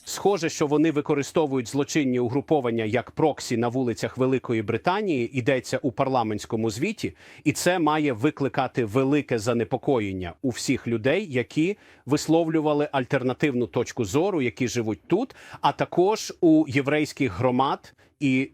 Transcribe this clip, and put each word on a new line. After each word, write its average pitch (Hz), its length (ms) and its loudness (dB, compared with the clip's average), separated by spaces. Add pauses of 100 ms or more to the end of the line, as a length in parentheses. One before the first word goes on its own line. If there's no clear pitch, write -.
схоже, 180 440 0
що 151 180 -2
вони 151 240 4
використовують 143 760 -2
злочинні 135 520 0
угруповання 123 640 0
як 110 280 -2
проксі 143 460 0
на 120 100 2
вулицях 120 500 -2
Великої 127 440 0
Британії, 131 760 -2
йдеться 131 400 0
у 127 140 -2
парламентському 113 800 -2
звіті, 123 460 -6 (280)
і - 80 0
це 180 280 0
має 151 340 2
викликати 131 720 -2
велике 135 540 0
занепокоєння 107 1040 -2
у 135 80 -2
всіх 120 380 -2
людей, 135 460 0
які 151 440 0 (280)
висловлювали 151 840 2
альтернативну 127 760 0
точку 120 380 -2
зору, 156 360 0
які 123 260 -2
живуть 107 400 -4
тут, 220 280 -2 (260)
а 147 100 2
також 175 720 0
у 156 260 6
єврейських 139 640 -2
громад 127 640 0 (260)
і 131 340 0